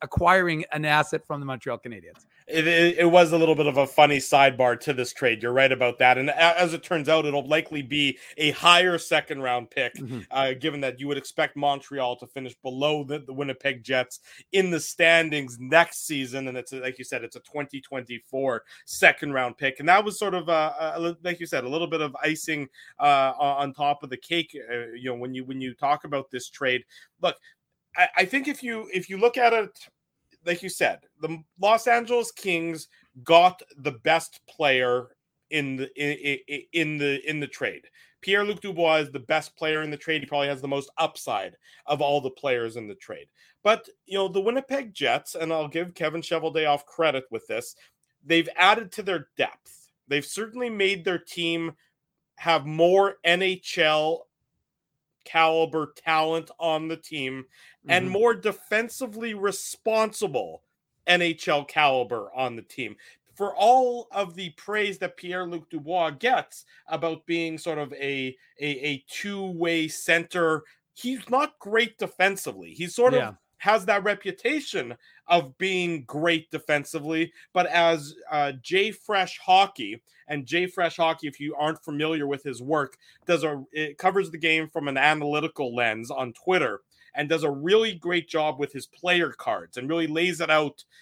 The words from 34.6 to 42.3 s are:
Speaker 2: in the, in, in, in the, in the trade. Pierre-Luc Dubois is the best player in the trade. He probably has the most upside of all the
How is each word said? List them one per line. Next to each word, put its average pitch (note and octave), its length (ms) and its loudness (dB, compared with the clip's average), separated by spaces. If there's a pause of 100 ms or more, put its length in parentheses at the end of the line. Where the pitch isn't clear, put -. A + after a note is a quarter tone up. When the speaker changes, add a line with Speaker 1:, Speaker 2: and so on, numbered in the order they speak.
Speaker 2:
in C#3 240 -2
the, C3 200 -6
in, C#3+ 520 -4
in, C#3+ 140 -10 (120)
in D#3 240 -2
the, C#3+ 320 -2
in D3+ 100 -4
the C#3+ 80 -6
trade. G2 360 -8 (380)
Pierre-Luc G3+ 380 0
Dubois E3 360 2
is D3 160 0
the C3+ 80 -8
best D3+ 360 -2
player D#3 280 -2
in D3+ 80 -8
the D3 60 -10
trade. D#3 240 -4
He C3 60 -12
probably C#3+ 200 -2
has C#3+ 120 -4
the C#3 80 -8
most C#3 300 -4
upside A2+ 580 -4 (300)
of D3 160 0
all C#3+ 200 2
the C3 100 -6